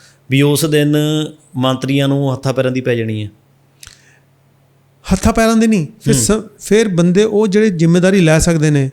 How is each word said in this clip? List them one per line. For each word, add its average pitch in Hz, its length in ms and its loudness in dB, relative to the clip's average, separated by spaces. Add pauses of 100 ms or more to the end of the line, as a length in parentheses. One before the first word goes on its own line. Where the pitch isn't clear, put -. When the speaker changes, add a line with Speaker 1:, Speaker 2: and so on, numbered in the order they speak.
(300)
Speaker 1:
ਵੀ 135 120 2
ਉਸ 143 220 0
ਦਿਨ 147 320 0 (600)
ਮੰਤਰੀਆਂ 135 520 -2
ਨੂੰ 139 240 0
ਹੱਥਾਂ 131 200 -4
ਪੈਰਾਂ 127 180 -2
ਦੀ 127 100 -4
ਪੈ 127 140 -2
ਜਾਣੀ 110 300 -6
ਹੈ। 101 60 -12 (1800)
Speaker 2:
ਹੱਥਾਂ 214 200 0
ਪੈਰਾਂ 226 240 0
ਦੀ 226 100 2
ਨਹੀਂ, 202 200 0 (140)
ਫਿਰ - 140 0
Speaker 1:
ਹੂੰ। 127 80 0
Speaker 2:
ਸ-, 208 380 -4
ਫਿਰ 220 280 2
ਬੰਦੇ 175 360 2
ਉਹ 220 220 0
ਜਿਹੜੇ 208 240 2
ਜ਼ਿੰਮੇਵਾਰੀ 175 500 2
ਲੈ 156 180 4
ਸਕਦੇ 156 320 0
ਨੇ, 139 220 0